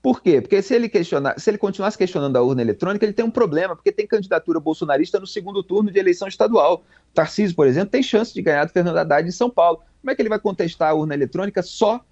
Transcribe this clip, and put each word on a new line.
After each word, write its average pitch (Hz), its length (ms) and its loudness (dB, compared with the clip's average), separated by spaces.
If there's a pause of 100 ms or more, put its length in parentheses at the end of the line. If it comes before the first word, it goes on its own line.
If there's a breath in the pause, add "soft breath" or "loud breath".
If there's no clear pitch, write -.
Por 254 220 0
quê? 143 180 4
Porque 196 220 0
se 254 120 -2
ele 240 140 0
questionar, 160 500 -2
se 156 120 0
ele 208 80 -2
continuasse 202 400 -4
questionando 143 380 -2
a 123 60 4
urna 127 200 2
eletrônica, 175 420 -2
ele 214 80 0
tem 226 120 -2
um 226 60 -2
problema, 180 460 0
porque - 160 0
tem 208 140 -4
candidatura 185 520 -2
bolsonarista 156 640 -2
no 190 60 -16
segundo 196 360 -8
turno 202 280 0
de 185 80 2
eleição 185 280 0
estadual. 185 560 2 (300 soft breath)
Tarcísio, 175 420 0
por 151 120 4
exemplo, 160 240 2
tem 262 120 2
chance 240 300 0
de - 80 -10
ganhar 151 240 2
do 160 80 -8
Fernando 175 240 0
Haddad 160 320 0
em 180 40 -8
São 240 180 -2
Paulo. 170 300 2 (200)
Como 262 100 -8
é - 40 0
que - 80 -4
ele 220 80 0
vai 214 80 -2
contestar 170 520 -2
a 156 40 2
urna 156 200 -2
eletrônica 175 480 -4
só 220 380 -2 (120)